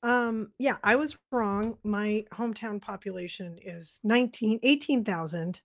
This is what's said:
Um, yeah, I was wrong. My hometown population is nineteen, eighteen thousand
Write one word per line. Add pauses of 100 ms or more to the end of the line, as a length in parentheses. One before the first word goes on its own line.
Um,
yeah,
I
was (140)
wrong.
My
hometown
population
is
nineteen,
eighteen
thousand